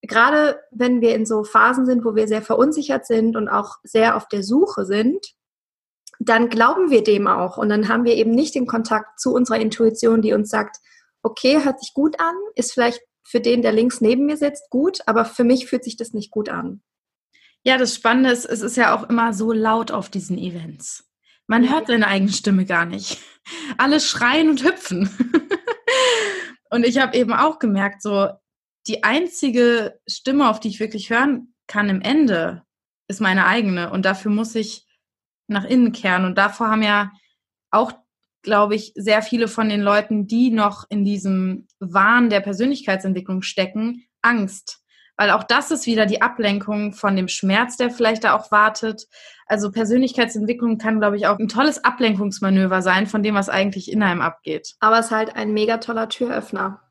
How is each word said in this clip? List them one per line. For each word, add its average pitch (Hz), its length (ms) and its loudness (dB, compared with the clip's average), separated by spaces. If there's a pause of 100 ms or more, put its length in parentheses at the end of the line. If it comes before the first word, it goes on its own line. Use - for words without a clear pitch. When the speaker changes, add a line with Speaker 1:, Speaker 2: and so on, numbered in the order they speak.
Speaker 1:
gerade 285 580 2 (100)
wenn 247 300 0
wir 226 140 4
in 220 100 0
so 214 200 -2
Phasen 247 420 4
sind, 247 180 2
wo 220 100 0
wir 220 140 2
sehr 214 140 -2
verunsichert 277 640 0
sind 226 300 2
und 214 120 -2
auch 202 340 -4
sehr 226 340 2
auf - 120 -8
der 202 140 -6
Suche 226 420 0
sind, 226 500 -2 (840)
dann 233 280 2
glauben 277 420 2
wir 226 120 6
dem 202 240 2
auch. 185 300 -2
Und 220 120 -2
dann 208 200 2
haben 226 160 0
wir 233 100 4
eben 220 160 2
nicht 262 240 2
den 254 120 -2
Kontakt 226 540 -4
zu 254 120 -2
unserer 240 260 2
Intuition, 226 640 2
die 214 100 2
uns 208 180 0
sagt, 214 260 -4 (460)
"Okay, 262 420 2
hört 269 160 -2
sich - 140 -16
gut 302 260 0
an, 330 140 0 (200)
ist - 180 -4
vielleicht 240 280 0 (260)
für 240 140 -2
den, 233 220 2
der 220 100 2
links 233 280 0
neben 247 260 2
mir 302 100 -2
sitzt, 294 340 -4
gut, 311 360 0
aber 226 180 2
für 240 200 -2
mich 254 220 2
fühlt 247 180 -6
sich 226 120 -12
das 226 160 -12
nicht 208 180 -10
gut 214 180 -6
an." 185 340 -10 (800)
Speaker 2:
Ja, 254 160 2
das 247 160 0
Spannende 254 360 2
ist, 240 140 -2
es 226 160 -6
ist 240 160 -6
ja 233 180 4
auch 220 140 -6
immer 233 240 0
so 220 200 -2
laut 220 380 0
auf 196 200 -6
diesen 185 280 -8
Events. 151 720 -12 (360)
Man 233 180 4
Speaker 1:
Ja. 254 80 2
Speaker 2:
hört 311 160 0
seine 226 180 2
eigene 196 260 0
Stimme 190 340 0
gar 170 180 0
nicht. 190 340 -10 (600)
Alle 285 220 4
schreien 302 500 2
und 262 140 0
hüpfen. 196 460 -2
<laughs> 415 1600 -2
Und 233 140 2
ich 240 140 2
habe 254 180 0
eben 240 160 0
auch 311 260 0
gemerkt, 196 440 -2
so 202 280 0 (560)
die - 180 -6
einzige 240 1000 0
Stimme, 269 420 0
auf 226 120 0
die 226 80 -6
ich 196 120 -8
wirklich 214 300 -8
hören 247 440 0 (120)
kann 208 220 -2
im 190 120 0
Ende, 190 640 0 (440)
ist 196 120 -8
meine 190 260 2
eigene. 185 440 0
Und 185 140 -4
dafür 190 260 0
muss 220 240 -2
ich 214 320 -6 (600)
nach 202 180 -4
innen 240 280 4
kehren. 185 320 0
Und 185 120 -2
davor 208 320 0
haben 220 140 2
ja 208 300 0 (580)
auch, 226 220 2 (500)
glaube 208 320 2
ich, 208 220 -8
sehr 214 260 2
viele 233 260 -2
von 220 200 -2
den 208 140 -2
Leuten, 208 440 0
die 233 240 2
noch 208 380 0
in 202 160 -2
diesem 190 640 -2 (140)
Wahn 202 500 2
der 202 100 2
Persönlichkeitsentwicklung 190 1000 -4
stecken, 214 640 -6 (160)
Angst. 220 580 -2 (360)
Weil 208 140 2
auch 214 140 2
das 277 260 0
ist - 160 -4
wieder 220 200 2
die 202 160 0
Ablenkung 208 720 -2
von 196 220 -2
dem 185 140 -2
Schmerz, 208 480 0
der 247 140 -2
vielleicht 226 340 0
da 208 100 4
auch 214 160 -4
wartet. 214 560 0 (400)
Also 208 240 -2
Persönlichkeitsentwicklung 233 1080 0
kann, 220 200 -2
glaube 208 180 0
ich, 202 120 0
auch 202 100 0
ein 220 80 -4
tolles - 380 0
Ablenkungsmanöver 190 960 0
sein 190 240 2
von 208 160 -2
dem, 208 140 0
was 196 120 -2
eigentlich 196 440 -4
in 214 100 0
einem 175 180 0
abgeht. - 600 -8
Speaker 1:
Aber 220 180 4
es 226 80 0
ist 226 60 -4
halt 220 240 -4
ein 214 160 -4
mega 214 240 0
toller 226 320 -6
Türöffner. 202 720 -6 (100)